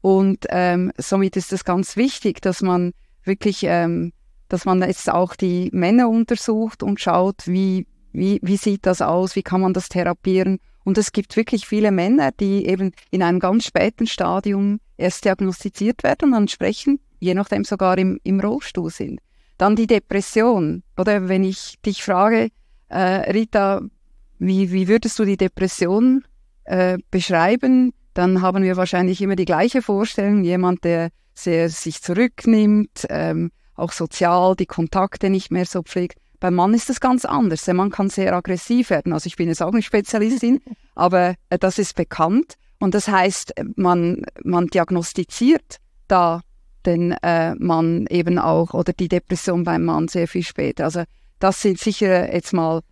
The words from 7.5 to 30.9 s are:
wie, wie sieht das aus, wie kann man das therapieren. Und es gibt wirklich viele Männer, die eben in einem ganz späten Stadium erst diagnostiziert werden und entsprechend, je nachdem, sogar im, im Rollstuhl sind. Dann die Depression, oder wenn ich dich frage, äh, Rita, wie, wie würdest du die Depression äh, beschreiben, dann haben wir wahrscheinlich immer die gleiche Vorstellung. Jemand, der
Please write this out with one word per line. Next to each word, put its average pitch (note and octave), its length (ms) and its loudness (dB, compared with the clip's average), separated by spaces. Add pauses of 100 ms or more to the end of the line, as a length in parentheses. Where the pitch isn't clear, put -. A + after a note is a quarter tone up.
wie, F#3+ 300 0
wie F#3+ 140 0
sieht G3 300 -2
das F#3 140 2
aus, F3+ 360 0
wie G3 80 -2
kann F#3 160 0
man F#3 120 2
das F3+ 160 -4
therapieren. F#3 720 0 (240)
Und F#3+ 160 0
es G#3+ 140 0
gibt - 240 -4
wirklich A3 320 -2
viele G#3+ 240 2
Männer, A#3 400 2
die G3 340 -2
eben F#3+ 240 0 (220)
in F#3 100 0
einem F3 160 2
ganz G3 280 0
späten A3 420 0
Stadium G3+ 720 -2 (160)
erst - 280 -4
diagnostiziert G3 760 -2
werden - 300 2
und A3+ 80 4
entsprechend, G#3 600 -2 (200)
je F3+ 140 0
nachdem, G3+ 300 -2
sogar F#3+ 340 0
im, F#3+ 260 0
im F#3+ 160 0
Rollstuhl G3 500 -4
sind. - 300 -10 (380)
Dann G#3 180 4
die A3+ 100 2
Depression, G3+ 960 0 (140)
oder F#3+ 320 0
wenn F#3+ 160 2
ich - 300 -6 (120)
dich G3+ 160 -4
frage, A3 460 2 (400)
äh, - 100 -6 (320)
Rita, G3 520 0 (560)
wie, F#3+ 340 0
wie F#3+ 160 0
würdest A3+ 300 2
du G#3+ 80 2
die G3 100 0
Depression G3 880 0 (460)
äh, F#3 280 0 (120)
beschreiben, A#3+ 800 2 (220)
dann F#3 280 2
haben F#3 200 0
wir F#3 140 0
wahrscheinlich F#3 440 0
immer G3 140 0
die F3+ 100 0
gleiche F#3+ 380 0
Vorstellung. G3+ 640 0
Jemand, F3+ 400 0
der E3 260 0 (240)